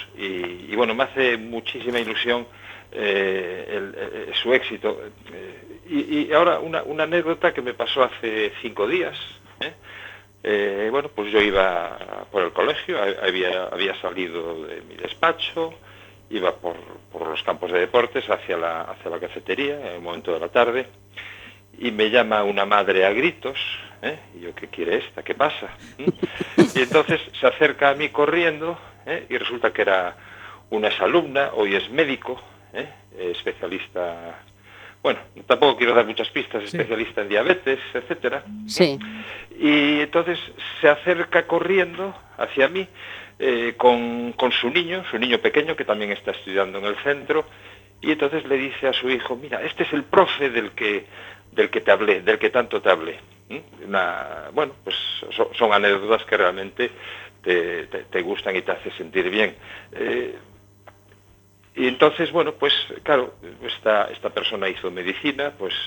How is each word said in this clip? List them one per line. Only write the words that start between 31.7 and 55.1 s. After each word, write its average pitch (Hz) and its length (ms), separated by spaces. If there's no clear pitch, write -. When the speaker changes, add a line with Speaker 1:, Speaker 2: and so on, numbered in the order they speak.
Speaker 1:
es 95 160
médico, 131 500
¿eh? 127 160
Eh, 90 180
especialista, 87 1000
bueno, 131 180
tampoco 127 300
quiero 120 180
dar 117 120
muchas 110 220
pistas, 117 340
Speaker 2:
Sí. 104 140
Speaker 1:
especialista 113 460
en 101 60
diabetes, 135 500
etcétera. 127 500
Speaker 3:
Sí. 143 320
Speaker 1:
Y 147 420
entonces 165 380
se 160 80
acerca 170 580
corriendo 175 680
hacia 131 320
mí, 185 180
eh, 120 380
con, 120 560
con 123 200
su - 180
niño, 175 400
su 117 80
niño 120 200
pequeño, 151 380
que - 80
también 104 280
está 98 200
estudiando 95 460
en 98 60
el 104 180
centro, 143 420
y 151 100
entonces 147 340
le 135 100
dice 135 320
a 127 40
su 127 180
hijo: 123 260
"Mira, 127 260
este 156 220
es - 80
el 143 120
profe 156 460
del 110 220
que, 104 340
del 104 180
que 113 100
te - 100
hablé, 101 320
del 107 160
que 110 120
tanto 117 320
te 101 80
hablé". 80 280
¿Mm? 113 400
Una... 82 640
bueno, 139 220
pues 95 100